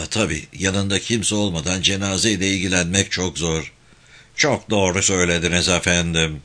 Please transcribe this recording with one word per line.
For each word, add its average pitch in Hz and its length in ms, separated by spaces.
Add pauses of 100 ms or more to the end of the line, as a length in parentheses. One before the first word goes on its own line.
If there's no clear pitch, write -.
(100)
tabii, 87 320 (160)
yanında 98 400
kimse 107 360
olmadan 92 480
cenazeyle 98 680
ilgilenmek 92 640
çok 87 280
zor." 80 340 (640)
"Çok 123 340
doğru 98 320
söylediniz 87 680
efendim." 85 760